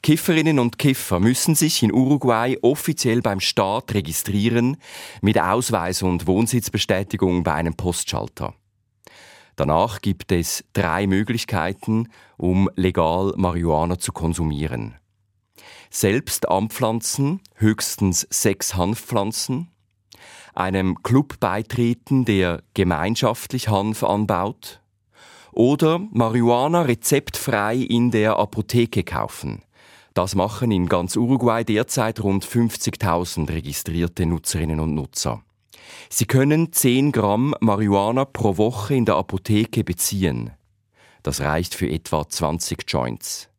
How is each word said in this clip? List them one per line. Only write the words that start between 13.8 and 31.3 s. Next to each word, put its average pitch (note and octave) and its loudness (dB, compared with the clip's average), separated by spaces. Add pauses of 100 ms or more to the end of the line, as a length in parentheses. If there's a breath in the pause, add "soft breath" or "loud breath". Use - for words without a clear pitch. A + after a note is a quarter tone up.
zu - -8
konsumieren. D2+ -4 (960 loud breath)
Selbst - 0
anpflanzen, A#2 -2 (120)
höchstens G#2+ 0
sechs - -2
Hanfpflanzen, A2+ -4 (840 loud breath)
einem F#2+ -2
Club C3+ 2
beitreten, A#2 0
der F#2 2 (100)
gemeinschaftlich G#2 0
Hanf G#2 0
anbaut, G2+ -2 (680 loud breath)
oder D3+ 4
Marihuana B2 2
rezeptfrei A#2+ 0
in A#2+ 2
der A2 2
Apotheke A2 0
kaufen. A1+ -8 (520 soft breath)
Das F#2 0
machen A2+ 0
in F2+ 2
ganz F2+ 0
Uruguay A#2 2